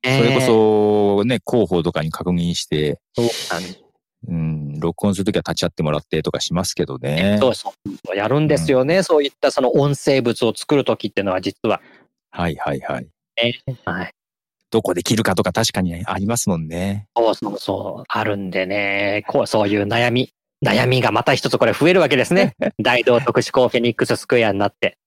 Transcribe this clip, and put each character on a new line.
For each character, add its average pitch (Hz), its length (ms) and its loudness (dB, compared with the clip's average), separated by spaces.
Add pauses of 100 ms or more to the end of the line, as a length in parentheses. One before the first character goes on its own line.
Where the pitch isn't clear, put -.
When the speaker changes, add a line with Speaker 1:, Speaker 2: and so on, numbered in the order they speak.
Speaker 1:
ね。 131 140 2
Speaker 2:
そ 135 60 4
れ 135 100 4
こ 131 80 2 (800)
そ、 104 40 2
ね、 120 220 0
広 110 220 2
報 87 140 2
と 85 80 0
か 80 100 -4
に 78 80 -4
確 82 220 -4
認 85 240 0
し - 100 -6
て、 76 340 -2 (140)
Speaker 1:
そ 123 80 -2
う 117 60 2 (240)
な 85 80 -4
ん - 20 -8
で 90 80 -10
す。 - 140 -18 (440)
Speaker 2:
う 87 60 -6
ん、 78 480 -4
録 85 260 -2
音 98 80 2
す 92 40 -8
る 95 60 -2
と 101 60 -2
き - 60 -2
は 78 100 -2
立 85 120 -6
ち - 60 -2
会 85 40 -2
っ - 20 -10
て - 100 -8
も 76 100 0
ら 76 80 -2
っ - 40 -12
て 78 200 -4
と - 80 -2
か 71 100 -4
し - 120 -6
ま 92 120 -2
す - 80 -6
け 80 120 -2
ど 67 120 -10
ね。 87 420 0
Speaker 1:
そ 127 100 4
う 110 60 -2
そ - 180 -12 (380)
う。 95 60 -4
や 104 100 -2
る 139 140 2
ん 156 80 2
で 151 80 2
す 160 120 -2
よ 131 140 4
ね。 160 140 2
Speaker 2:
う - 20 4
ん。 185 60 0
Speaker 1:
そ 156 140 4
う 143 40 2
い 143 40 -2
っ - 40 -6
た - 180 0
そ 135 120 -2
の 123 160 2
音 143 180 2
声 135 260 2
物 120 240 0
を 110 80 2
作 - 220 -2
る 135 80 4
と 117 140 0
き - 100 -8
っ 98 40 -6
て 98 120 -4
の 98 80 -2
は 92 80 0
実 98 300 -6
は。 98 100 0 (520)
Speaker 2:
は 85 180 -4
い、 76 80 -4
は - 160 -6
い、 69 80 -8
は 67 180 -8
い。 64 80 -16 (340)
Speaker 1:
ね。 120 200 -2 (240)
は 92 180 -6
い。 - 80 -12 (600)
Speaker 2:
ど 113 100 2
こ - 120 -2
で - 100 -4
切 - 120 0
る 107 80 0
か 95 120 0
と 95 80 0
か 92 100 -2
確 113 180 0
か 98 100 -2
に 85 240 -4
あ 95 120 -4
り 101 80 -2
ま 117 100 0
す 117 140 -2
も 87 80 0
ん 80 100 -6
ね。 98 480 -6
Speaker 1:
そ 117 160 2
う - 40 -2
そ 107 160 -8
う 101 80 -10
そ 98 420 -6
う。 - 80 -16
あ 107 140 -2
る 104 120 -2
ん 98 140 -6
で 92 160 -2
ね。 101 640 -2
こ 139 120 0
う、 104 60 -2
そ 107 200 2
う - 20 0
い 104 80 0
う 101 80 0
悩 117 260 0
み。 123 220 -2 (320)
悩 107 200 2
み 127 140 2
が 113 140 2
ま 110 100 2
た 143 100 2
一 120 160 -2
つ 123 80 0
こ 123 80 4
れ 113 60 4
増 143 160 2
え 180 60 6
る 185 80 6
わ 151 80 4
け 127 80 2
で 120 80 2
す - 80 0
ね。 - 240 2 (100)
Speaker 2:
<laughs> - 160 -6
Speaker 1:
大 123 220 2
同 120 160 6
特 123 180 0
殊 - 140 -4
鋼 127 160 4
フ - 80 0
ェ - 20 4
ニ 117 120 2
ッ - 40 -4
ク 127 100 0
ス 113 120 0
ス - 80 -12
ク 127 120 2
エ 117 80 4
ア 104 60 2
に 98 80 -2
な 101 80 0
っ - 100 -4
て。 - 300 -4